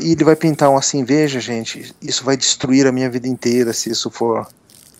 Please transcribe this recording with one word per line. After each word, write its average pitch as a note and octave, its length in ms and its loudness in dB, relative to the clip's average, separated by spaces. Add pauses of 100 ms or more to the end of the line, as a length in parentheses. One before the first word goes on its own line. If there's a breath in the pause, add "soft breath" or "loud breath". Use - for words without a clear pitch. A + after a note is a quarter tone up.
e, E3 60 -2
e E3 40 4
ele D#3 120 2
vai D#3 100 6
pintar D#3 360 2
um C#3 60 4
assim, C3+ 280 -2
"Veja, C#3 340 2
gente, A2+ 640 -8
isso C3 220 -6
vai C3+ 120 0
destruir C3+ 500 2
a C3 60 4
minha B2+ 180 -2
vida B2 180 -6
inteira A#2+ 440 0
se - 180 -6
isso A#2 200 -4
for, A2+ 380 -4 (520)